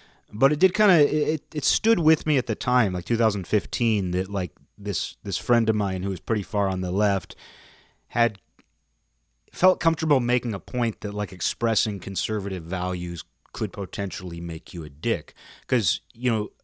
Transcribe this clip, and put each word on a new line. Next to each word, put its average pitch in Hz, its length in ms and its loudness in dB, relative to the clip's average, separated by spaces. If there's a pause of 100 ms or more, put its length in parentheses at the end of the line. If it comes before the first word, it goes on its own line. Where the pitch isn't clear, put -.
(320)
But 131 200 2
it 147 60 -2
did 180 140 4
kinda, 196 280 6
it, 143 280 4
it, 156 140 -2 (140)
it 143 100 -4
stood 220 320 2
with 156 280 4
me 147 120 2
at - 80 0
the 107 80 -2
time, 120 400 2
like, 90 100 -4
two 117 140 0
thousand 104 280 2
fifteen, 104 680 0
that, 95 180 0
like, 95 220 -2 (260)
this, 101 440 -6
this 98 140 -6
friend 117 320 2
of 107 80 2
mine 95 260 -2
who 98 60 -2
was 95 120 -4
pretty 110 220 -2
far 101 240 0
on 95 140 0
the 90 100 -2
left 98 460 0 (680)
had 117 320 0 (1120)
felt 180 280 2
comfortable 156 400 2
making 120 340 0
a 92 40 -6
point 117 440 -4
that, 104 100 -6
like, 104 180 -4
expressing 104 680 -2
conservative 95 640 -4
values 87 600 -4 (300)
could 107 180 -4
potentially 92 720 -8
make 85 320 -8
you 85 100 -8
a 76 60 -10
dick. 80 460 -4 (320)
'Cause, 117 340 0 (140)
you 120 160 -2
know, 107 220 -2 (100)